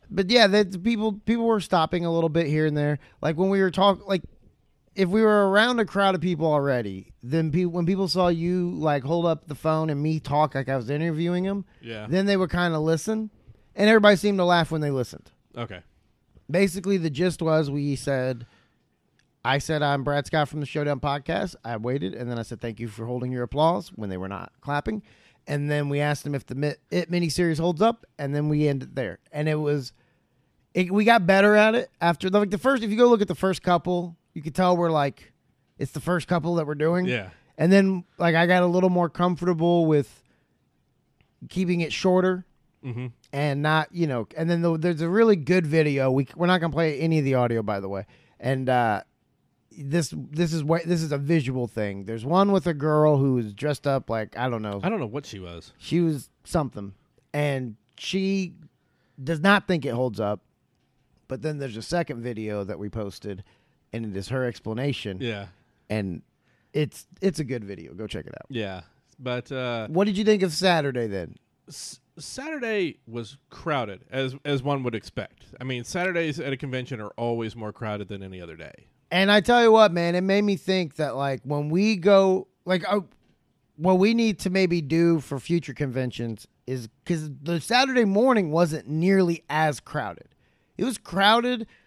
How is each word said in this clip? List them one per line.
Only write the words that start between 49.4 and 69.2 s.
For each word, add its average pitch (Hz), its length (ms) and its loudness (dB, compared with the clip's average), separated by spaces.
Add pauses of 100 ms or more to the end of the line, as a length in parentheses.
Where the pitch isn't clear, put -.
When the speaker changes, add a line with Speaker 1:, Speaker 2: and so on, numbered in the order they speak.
Speaker 1:
this, 147 440 -4
this 151 380 -2
is 160 100 -2
what, 165 220 0
this 170 160 0
is 156 100 -4
a 147 60 -2
visual 135 500 0
thing. 101 380 -6
There's 110 180 -8
one 185 280 4
with 190 160 2
a 170 80 0
girl 151 420 4
who 135 220 2
is 110 140 -4
dressed 135 340 -4
up 139 240 -2
like, 110 260 -6
I 123 100 -4
don't 117 140 -4
know. 101 220 -6
Speaker 2:
I 180 60 -2
don't 196 100 -4
know 131 80 -6
what 135 180 -10
she 101 140 -14
was. 87 400 -14
Speaker 1:
She 160 220 -2
was 156 280 -2 (160)
something, 107 480 -4 (400)
and 139 420 -2 (220)
she 190 560 -4 (680)
does 151 180 -4
not 196 280 4
think 170 180 0
it 127 80 -2
holds 117 260 -2
up. 104 220 -2 (840)
But 127 140 -10
then 151 160 -6
there's 131 200 -8
a 113 40 -10
second 151 400 -6
video 107 420 -6
that 95 160 -10
we 101 100 -8
posted 98 540 -10 (540)
and 110 180 -8
it - 20 -6
is 98 120 -8
her 127 160 -4
explanation. 113 760 -6
Speaker 2:
Yeah. 107 280 -8 (420)
Speaker 1:
And 98 320 -4 (520)
it's, - 340 -6 (140)
it's 185 180 -2
a 156 40 -4
good 120 200 -8
video. 92 300 -14
Go 104 140 -10
check 95 180 -10
it - 100 -18
out. - 140 -18
Speaker 2:
Yeah. 101 320 -8 (380)
But, 123 320 -6